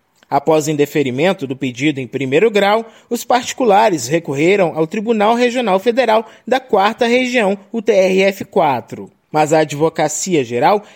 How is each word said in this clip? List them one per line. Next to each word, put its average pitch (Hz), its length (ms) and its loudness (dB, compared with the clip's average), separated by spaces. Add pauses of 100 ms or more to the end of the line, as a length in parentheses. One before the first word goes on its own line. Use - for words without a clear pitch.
(300)
Após 156 380 0
indeferimento 147 800 -2
do 131 100 -8
pedido 135 440 -4
em 127 60 -8
primeiro 135 440 0
grau, 208 340 0 (240)
os 240 160 -6
particulares 214 840 0
recorreram 165 680 0
ao 160 100 0
Tribunal 214 480 0
Regional 233 440 0
Federal 226 480 0 (200)
da 254 140 0
Quarta 220 460 0
Região, 240 500 0 (160)
o 226 80 -6
T 220 120 0
R 190 320 2
F 196 200 -2
quatro. 123 680 -2 (220)
Mas 156 220 2
a 156 60 4
Advocacia 151 840 -2
Geral, 143 380 0 (140)